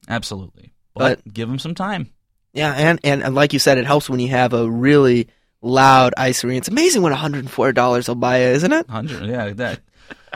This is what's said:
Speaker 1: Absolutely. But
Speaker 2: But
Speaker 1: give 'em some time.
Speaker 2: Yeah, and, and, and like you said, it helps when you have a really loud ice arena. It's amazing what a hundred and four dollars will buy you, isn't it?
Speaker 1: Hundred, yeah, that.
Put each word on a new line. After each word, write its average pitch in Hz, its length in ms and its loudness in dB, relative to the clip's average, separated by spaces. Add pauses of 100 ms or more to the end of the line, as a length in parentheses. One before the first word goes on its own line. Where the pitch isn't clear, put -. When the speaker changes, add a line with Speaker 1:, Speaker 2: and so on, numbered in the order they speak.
Speaker 1:
Absolutely. - 640 -12 (200)
But 127 300 -2
Speaker 2:
But 101 100 -20
Speaker 1:
give 113 160 -8
'em 131 100 -6
some 160 160 -10
time. 185 340 -8 (420)
Speaker 2:
Yeah, 147 240 -2
and, 156 280 0
and, 143 200 0
and 131 120 -2
like 143 180 2
you 139 60 0
said, 139 180 4
it 123 80 -2
helps 143 240 0
when 127 100 -2
you 123 100 -2
have 123 240 2
a 117 160 0
really 123 580 4 (340)
loud 131 560 4
ice 131 260 -2
arena. 127 140 -2
It's 123 100 -6
amazing 277 360 2
what 160 80 2
a 139 40 -2
hundred 143 240 -6
and 131 120 -10
four 127 200 0
dollars 123 360 2
will 120 80 -2
buy 123 260 2
you, 123 60 4
isn't 151 260 2
it? 320 160 -2
Speaker 1:
Hundred, 135 380 -8
yeah, 110 260 -6
that. 110 260 -8 (560)